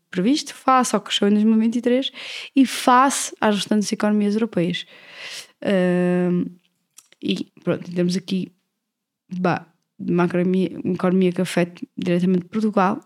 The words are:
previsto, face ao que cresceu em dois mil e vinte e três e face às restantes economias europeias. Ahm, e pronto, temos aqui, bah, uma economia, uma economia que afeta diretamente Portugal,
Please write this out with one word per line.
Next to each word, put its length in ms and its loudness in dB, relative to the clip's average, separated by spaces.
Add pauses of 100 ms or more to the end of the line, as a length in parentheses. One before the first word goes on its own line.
previsto, 460 -2
face 400 2
ao 60 0
que 80 -12
cresceu 180 0
em 60 4
dois 120 4
mil 120 4
e 40 4
vinte 160 0
e 40 -2
três 320 0 (420)
e 100 6
face 760 2
às 160 2
restantes 340 -2
economias 440 0
europeias. 520 -2 (800)
Ahm, 800 0 (760)
e 240 -4 (160)
pronto, 300 -4
temos 240 -2
aqui, 340 -6 (840)
bah, 320 -2 (320)
uma 280 0
economia, 580 -2
uma 120 -2
economia 360 2
que 100 -4
afeta 460 -2 (100)
diretamente 500 0
Portugal, 600 0